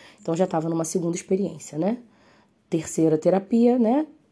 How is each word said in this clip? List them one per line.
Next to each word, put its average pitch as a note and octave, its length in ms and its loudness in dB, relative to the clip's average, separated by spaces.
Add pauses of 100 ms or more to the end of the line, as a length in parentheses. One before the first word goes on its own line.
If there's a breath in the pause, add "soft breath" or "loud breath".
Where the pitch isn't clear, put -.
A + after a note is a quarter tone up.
(220 loud breath)
Então, E3 140 -4
já F3+ 120 2
tava E3 220 -2
numa E3 160 -2
segunda E3+ 300 -4
experiência, F3 640 -6
né? G3 200 -2 (720 soft breath)
Terceira D#3+ 480 0
terapia, G#3+ 600 2
né? B3+ 300 2 (240)